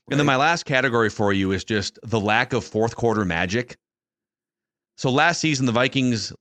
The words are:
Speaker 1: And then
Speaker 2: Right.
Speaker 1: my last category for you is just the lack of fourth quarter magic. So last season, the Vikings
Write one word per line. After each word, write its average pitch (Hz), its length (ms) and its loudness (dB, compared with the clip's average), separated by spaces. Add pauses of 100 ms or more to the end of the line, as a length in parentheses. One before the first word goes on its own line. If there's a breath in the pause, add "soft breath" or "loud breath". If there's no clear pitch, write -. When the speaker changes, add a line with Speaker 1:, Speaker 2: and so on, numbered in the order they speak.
(100)
Speaker 1:
And 139 80 -2
then 147 80 2
Speaker 2:
Right. 143 60 2
Speaker 1:
my 131 60 2
last 165 260 0
category 120 460 0
for 101 220 0
you 95 200 2
is 92 100 -2
just 104 400 -4
the 113 160 -2
lack 107 340 0
of 117 120 -2
fourth 113 320 -2
quarter 107 280 0
magic. 90 520 -4 (1200)
So 135 120 -2
last 156 300 2
season, 143 260 0
the 120 60 0
Vikings 123 680 0